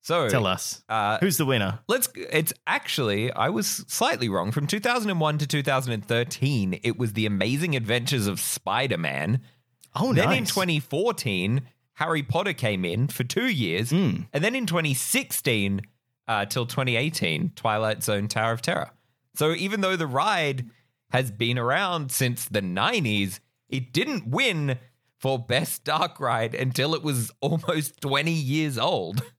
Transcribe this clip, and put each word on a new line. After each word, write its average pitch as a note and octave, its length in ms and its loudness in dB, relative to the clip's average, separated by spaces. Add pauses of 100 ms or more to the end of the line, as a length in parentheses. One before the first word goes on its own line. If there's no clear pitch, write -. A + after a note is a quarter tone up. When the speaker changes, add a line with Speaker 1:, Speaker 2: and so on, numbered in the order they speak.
Speaker 1:
So D#3+ 300 0
Speaker 2:
Tell B2 160 4
us. - 420 -2
Speaker 1:
uh, G#2+ 300 0
Speaker 2:
Who's F3 180 2
the D#3+ 80 2
winner? A2 440 0
Speaker 1:
let's. - 260 0
It's D3+ 400 -2 (120)
actually, A#2+ 680 0
I B2+ 180 0
was G#3+ 160 -2 (200)
slightly B2 440 0
wrong. F#2 200 0
From C#3+ 160 0
two G#3 140 0
thousand A#3 300 0
and F3 100 0
one D3+ 160 2
to D3 100 0
two D3 160 0
thousand C3 300 0
and G#2+ 100 -2
thirteen, A#2 800 0
it A2+ 140 0
was A#2 160 -2
The G#2+ 140 0
Amazing B2 500 0
Adventures A#2+ 500 0
of F#2+ 140 -2
Spider-Man. F#2+ 1000 0 (520)
Speaker 2:
Oh, B3+ 200 2
Speaker 1:
Then G#3+ 180 4
in C4 120 2
Speaker 2:
nice. E3+ 40 -2
Speaker 1:
twenty F3+ 320 2
fourteen, B2 880 0 (280)
Harry D#3+ 280 0
Potter F3 320 -2
came G2+ 320 0
in G#2+ 220 0
for B2 160 -2
two A3+ 240 0
years. A2+ 420 0
Speaker 2:
Mm. D3 420 2
Speaker 1:
And D3 100 0
then A3 120 0
in B3+ 120 -2
twenty D#3+ 280 0
sixteen, G#2 880 0 (460)
uh, G#2 180 0
till A#2+ 200 -2
twenty B2+ 300 0
eighteen, B2+ 600 0
Twilight A2 460 0
Zone G#2 260 0
Tower A2+ 240 0
of A#2 100 -4
Terror. - 280 -2 (440)
So D#3 200 2
even G3+ 260 -2
though F#3+ 160 2
the E3 100 -2
ride C#3+ 600 0 (440)
has C3 200 2
been A#2 280 0
around D3+ 540 0
since A#2+ 340 0
the G2+ 160 0
nineties, G#2 760 0 (280)
it C3 240 -4
didn't A#3 360 -2
win D3+ 500 0 (400)
for C3+ 200 0
best B2+ 460 -2
dark D#3+ 360 -2
ride A#2 340 0
until C3 400 0
it D3+ 80 -4
was B2+ 280 -2 (100)
almost D#3 600 -2
twenty C#3+ 320 0
years D3+ 460 0
old. A#2 440 0 (160)